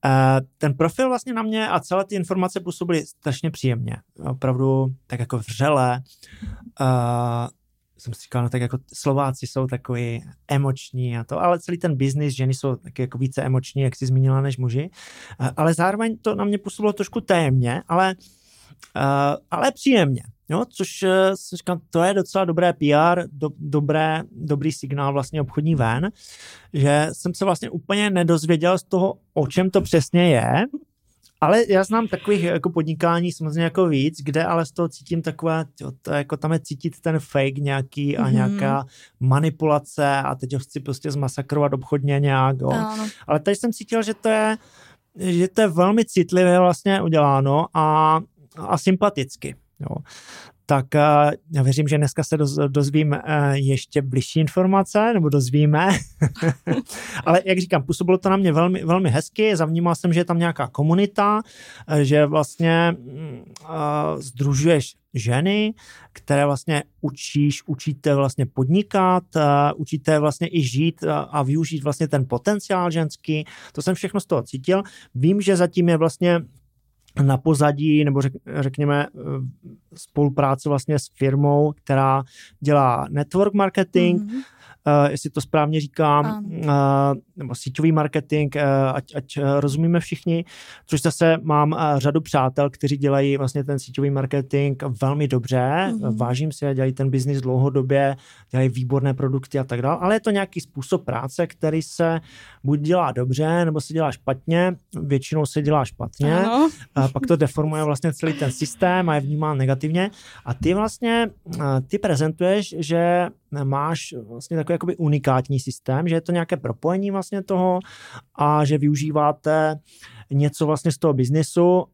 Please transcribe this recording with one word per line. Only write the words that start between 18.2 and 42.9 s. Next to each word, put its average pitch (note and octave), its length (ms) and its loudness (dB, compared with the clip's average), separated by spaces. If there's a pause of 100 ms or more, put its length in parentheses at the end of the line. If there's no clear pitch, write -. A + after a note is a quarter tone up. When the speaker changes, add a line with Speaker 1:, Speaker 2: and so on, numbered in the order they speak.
Speaker 1:
eh, C#3 420 0 (140)
ale C4 200 0
příjemně. F3 500 2 (280)
Jo, F#3 200 -2
což, - 340 -8
eh, F#3+ 320 4
si - 200 -14
říkám, F3 240 -6 (100)
to E3+ 140 2
je F#3+ 100 2
docela F#3+ 320 0
dobré E3+ 280 2
P D3 200 2
R, E3 380 4
do-, D3 180 -6 (100)
dobré, D3+ 720 0
dobrý D3 400 -4
signál C#3 420 -4
vlastně C#3 280 -4
obchodní D3+ 340 -2
ven, B2+ 360 0 (640)
že D3 400 2
jsem F3+ 200 -6
se - 120 -4
vlastně F3+ 240 -2
úplně G3+ 400 -2
nedozvěděl E3+ 680 2
z F3 60 -6
toho, F#3+ 340 0 (160)
o D3 140 0
čem F#3 220 0
to F#3+ 120 2
přesně F3 480 2
je, B2+ 360 2 (760)
ale G3+ 300 4
já F#3+ 120 4
znám A3 240 -2
takových G3 360 -2
jako E3+ 260 -2
podnikání E3+ 640 -2
samozřejmě D#3+ 320 -4
jako E3 240 0
víc, D3 340 0
kde C#3+ 240 -2
ale E3 200 0
z - 60 -16
toho E3+ 180 -2
cítím - 320 -6
takové, D#3+ 440 -4 (160)
jo, C3+ 100 -10 (100)
to - 100 -8
je D3 60 0
jako C#3+ 200 -4
tam D#3 160 -2
je D#3+ 60 0
cítit D#3 420 -8
ten D#3+ 180 0
fake C3+ 380 -2
nějaký C#3+ 600 -2
a - 60 0
Speaker 2:
Mhm. C3 100 2
Speaker 1:
nějaká C3+ 520 0 (340)
manipulace C#3+ 1000 2
a C3+ 180 -2
teď C3 180 -8
ho C3+ 60 -2
chci - 200 -10
prostě C3+ 320 -8
zmasakrovat C#3+ 600 -2
obchodně C#3 460 -2
nějak, C3+ 420 2
jo. C3 80 -2
Speaker 2:
Ano. G#3+ 380 -2 (200)